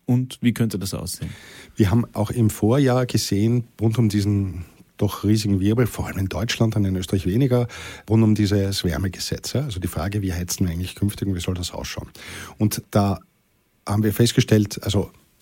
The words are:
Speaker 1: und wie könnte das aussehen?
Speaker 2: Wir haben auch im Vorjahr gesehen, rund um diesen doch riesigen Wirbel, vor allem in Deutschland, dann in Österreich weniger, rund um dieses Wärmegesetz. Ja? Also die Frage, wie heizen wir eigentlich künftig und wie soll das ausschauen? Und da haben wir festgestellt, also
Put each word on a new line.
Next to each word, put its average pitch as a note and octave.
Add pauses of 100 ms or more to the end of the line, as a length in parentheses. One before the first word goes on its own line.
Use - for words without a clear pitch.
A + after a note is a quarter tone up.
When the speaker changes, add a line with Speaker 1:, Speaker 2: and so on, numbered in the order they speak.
Speaker 1:
und B2+
wie A#2+
könnte A2
das F#2+
aussehen? - (440)
Speaker 2:
Wir G2+
haben A2+
auch G#2
im A#2+
Vorjahr B2+
gesehen, A2+ (180)
rund A2
um A2+
diesen G2 (320)
doch -
riesigen G#2
Wirbel, A2
vor -
allem D#2+
in F#2+
Deutschland, A2
dann G#2
in F#2+
Österreich F#2
weniger, A#2+ (400)
rund A2
um G#2+
dieses G2
Wärmegesetz. F2
Ja? B2
Also G#2
die F2+
Frage, G2
wie F#2
heizen F2
wir E2
eigentlich F2+
künftig G2+
und G2
wie F2
soll F#2
das F2
ausschauen? - (500)
Und -
da G2+ (680)
haben G2+
wir G#2
festgestellt, A2
also F#2+ (300)